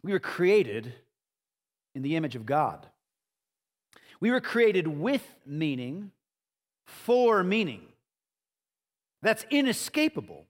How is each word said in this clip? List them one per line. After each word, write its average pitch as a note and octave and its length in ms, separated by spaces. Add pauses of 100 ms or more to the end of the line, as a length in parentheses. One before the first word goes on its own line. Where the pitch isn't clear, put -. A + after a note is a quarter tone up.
We F#3+ 100
were F#3+ 60
created B2+ 760 (1000)
in C3+ 60
the D3 160
image D3+ 180
of A2+ 120
God. C3+ 400 (1300)
We A3 120
were B3+ 100
created G3+ 480
with E3+ 340 (220)
meaning, D3 680 (760)
for A#3 560
meaning. F3+ 400 (1400)
That's G#3+ 300
inescapable. C4 1000